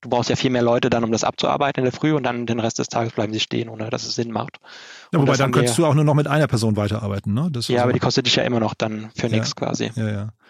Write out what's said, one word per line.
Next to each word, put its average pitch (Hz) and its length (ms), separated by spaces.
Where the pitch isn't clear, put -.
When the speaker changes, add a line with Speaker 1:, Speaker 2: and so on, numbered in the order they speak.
Speaker 1:
du 123 80
brauchst 120 200
ja 127 60
viel 131 160
mehr 123 100
Leute 120 280
dann, 117 140
um 113 80
das 113 120
abzuarbeiten 139 600
in 127 60
der - 100
Früh 156 140
und 143 100
dann 120 220
den 117 140
Rest 113 200
des 123 80
Tages 117 260
bleiben 107 200
sie 110 80
stehen, 117 260
ohne 110 220
dass 117 160
es 113 100
Sinn 117 160
macht. 110 280
Speaker 2:
Ja, 170 80
Speaker 1:
Und 143 40
Speaker 2:
wobei 139 80
Speaker 1:
das 131 80
Speaker 2:
dann 135 60
Speaker 1:
haben 127 80
Speaker 2:
könntest 123 240
Speaker 1:
wir 165 80
Speaker 2:
du 156 40
auch 143 60
nur 151 80
noch 147 100
mit 147 140
einer 147 200
Person 110 300
weiterarbeiten, 104 560
ne? 147 180
Das 123 140
ist - 40
Speaker 1:
Ja, 123 100
Speaker 2:
so 123 40
Speaker 1:
aber 123 100
die 123 60
kostet 127 280
dich - 80
ja 127 80
immer 120 160
noch 110 160
dann 110 400
für - 120
Speaker 2:
Ja. 113 60
Speaker 1:
nix 110 220
quasi. 117 400
Speaker 2:
Ja, 110 140
ja. 104 200